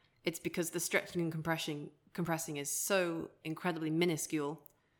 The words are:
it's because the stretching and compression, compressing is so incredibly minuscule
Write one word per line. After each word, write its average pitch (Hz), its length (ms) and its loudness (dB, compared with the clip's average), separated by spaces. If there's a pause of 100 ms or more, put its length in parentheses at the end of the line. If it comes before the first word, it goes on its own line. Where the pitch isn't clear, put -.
(240)
it's - 160 -2
because 170 320 -2
the 175 80 -2
stretching - 420 0
and 165 100 0
compression, 160 600 -2 (220)
compressing 160 440 -2
is 143 140 -4
so 175 580 2 (140)
incredibly 160 480 -2
minuscule 160 680 2 (380)